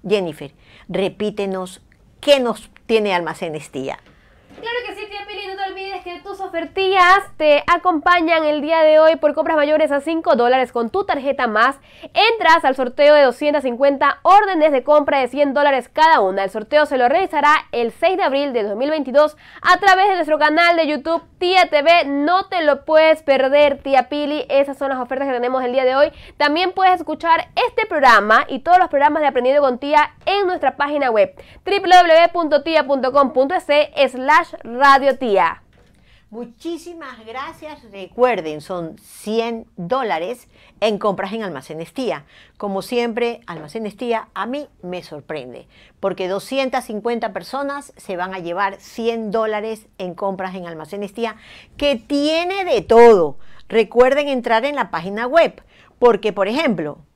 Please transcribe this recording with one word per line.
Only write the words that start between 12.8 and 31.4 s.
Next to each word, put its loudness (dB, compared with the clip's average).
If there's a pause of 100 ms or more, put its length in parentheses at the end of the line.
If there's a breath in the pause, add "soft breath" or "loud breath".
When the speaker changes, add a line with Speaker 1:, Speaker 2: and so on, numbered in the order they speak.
Speaker 2:
de 6
doscientas 0
cincuenta 0
órdenes 4
de 0
compra 2
de 0
cien 0
dólares 0
cada 4
una. 0
El -4
sorteo 0
se -4
lo 4
realizará 2 (200)
el -2
seis 0
de -2
abril -2
de -2
dos -6
mil -2
veintidós 0 (260 loud breath)
a 2
través 4
de 2
nuestro 0
canal 4
de 0
YouTube, -2 (160)
Tía 2
T 2
V. 4
No 0
te -4
lo 0
puedes 4
perder, 2
tía 0
Pili. -4
Esas 0
son -6
las -4
ofertas -6
que -4
tenemos -2
el -4
día 0
de 2
hoy. 2 (260 loud breath)
También 0
puedes 2
escuchar -2 (180)
este -4
programa 4
y -8
todos 4
los 4
programas 0
de 2
Aprendiendo 2
con 0
Tía 0 (140)
en 0
nuestra -2
página -2
web, 0 (300 loud breath)